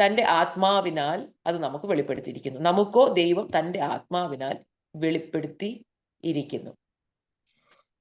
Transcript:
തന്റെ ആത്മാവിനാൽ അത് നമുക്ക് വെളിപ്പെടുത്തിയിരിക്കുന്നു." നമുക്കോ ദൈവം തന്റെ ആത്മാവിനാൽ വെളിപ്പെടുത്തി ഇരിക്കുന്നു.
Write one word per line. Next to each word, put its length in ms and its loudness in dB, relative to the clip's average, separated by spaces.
തന്റെ 160 2
ആത്മാവിനാൽ 1040 2
അത് 120 0
നമുക്ക് 280 -6
വെളിപ്പെടുത്തിയിരിക്കുന്നു." 720 -4
നമുക്കോ 480 4
ദൈവം 400 2
തന്റെ 220 -2
ആത്മാവിനാൽ 800 -4
വെളിപ്പെടുത്തി 880 -4
ഇരിക്കുന്നു. 460 -6